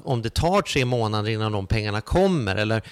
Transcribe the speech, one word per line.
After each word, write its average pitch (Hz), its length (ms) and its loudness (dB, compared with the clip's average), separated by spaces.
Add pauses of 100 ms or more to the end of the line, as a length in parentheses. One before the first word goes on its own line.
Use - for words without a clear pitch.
om 120 180 -2
det 113 80 -4
tar 180 320 2
tre 131 220 0
månader 110 460 0
innan 107 220 0
de 98 140 -2
pengarna 107 340 0
kommer, 160 560 2
eller 107 360 0